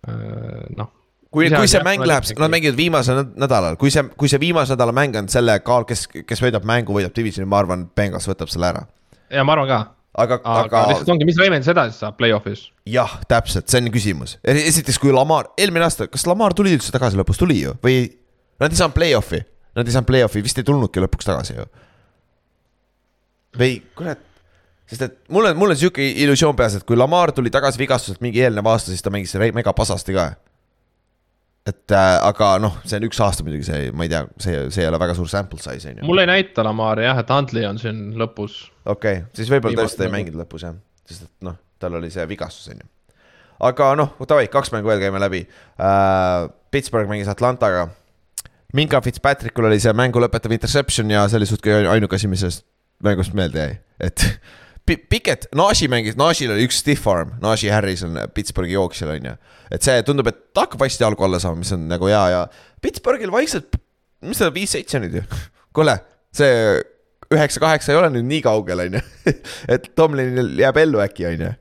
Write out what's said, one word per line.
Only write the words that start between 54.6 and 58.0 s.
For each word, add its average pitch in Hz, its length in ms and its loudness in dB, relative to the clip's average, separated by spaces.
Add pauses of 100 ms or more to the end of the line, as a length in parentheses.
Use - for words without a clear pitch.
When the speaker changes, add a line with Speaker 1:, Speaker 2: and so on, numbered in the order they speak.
Speaker 2:
Pi-, - 160 0
Pickett, - 460 -2 (100)
Najee 180 320 2
mängis, 113 240 -2
Najee'l 139 400 0
oli 113 140 2
üks - 160 -2
stiff 147 260 0
arm, 85 220 0 (100)
Najee 107 320 0
Harris 98 320 0